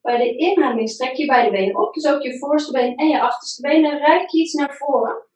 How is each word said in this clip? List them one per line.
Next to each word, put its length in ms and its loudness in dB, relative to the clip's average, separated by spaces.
Bij 160 -2
de 200 0
inademing 540 0
strek 240 -6
je 120 -4
beide 240 4
benen 260 0
op, 180 -2
dus 120 -4
ook 160 2
je 160 -8
voorste 340 -2
been 240 0
en 120 2
je 120 2
achterste 420 -4
benen. 360 2
Reik 320 2
je 80 0
iets 140 -2
naar 240 -4
voren. 600 -2